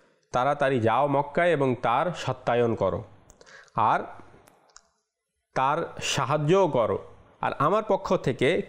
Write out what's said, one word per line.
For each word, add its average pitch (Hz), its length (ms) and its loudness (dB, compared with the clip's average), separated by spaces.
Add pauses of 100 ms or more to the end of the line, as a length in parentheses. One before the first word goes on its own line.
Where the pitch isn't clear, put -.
(320)
তাড়াতাড়ি 135 480 0
যাও 113 280 4
মক্কায় 143 440 0
এবং 135 300 2
তার 135 360 0
সত্যায়ন 120 580 0
করো, 98 280 -2 (720)
আর 120 240 2 (1600)
তার 143 460 -2
সাহায্যও 151 640 2
করো, 113 320 0 (420)
আর 117 180 -2
আমার 190 280 0
পক্ষ 190 280 0
থেকে 143 540 0